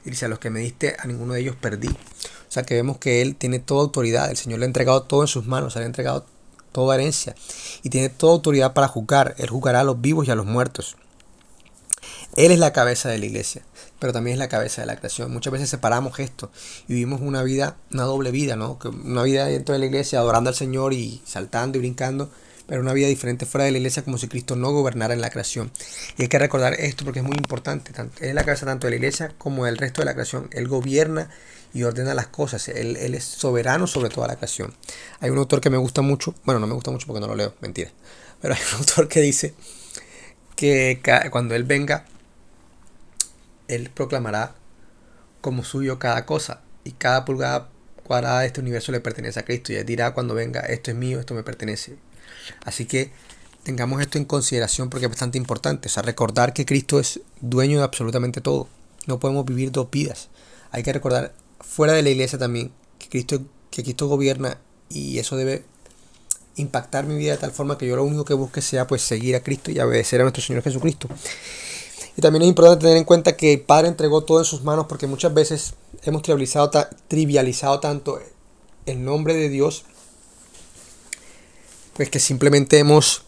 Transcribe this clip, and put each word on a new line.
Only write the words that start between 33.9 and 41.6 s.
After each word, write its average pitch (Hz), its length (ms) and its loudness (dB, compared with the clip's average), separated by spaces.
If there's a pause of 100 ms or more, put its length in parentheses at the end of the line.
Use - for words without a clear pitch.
toda 120 160 -4
la 123 100 -6
creación. - 380 -8 (460)
Hay 127 100 -2
un 135 80 0
autor 135 240 2
que 143 80 4
me 131 80 2
gusta 127 240 0
mucho, 139 320 0 (100)
bueno, 123 160 2
no 107 60 -2
me 117 80 -4
gusta 123 160 -6
mucho 127 160 -8
porque 113 140 -8
no 104 80 -6
lo 107 60 -6
leo, 104 260 -4
mentira. 98 320 -10 (500)
Pero 135 100 -2
hay - 80 -2 (120)
un 110 80 -6
autor 147 280 4
que 160 140 2
dice 143 320 0 (1000)
que 131 480 2
ca-, 123 280 4
cuando 120 240 -2
Él 120 100 0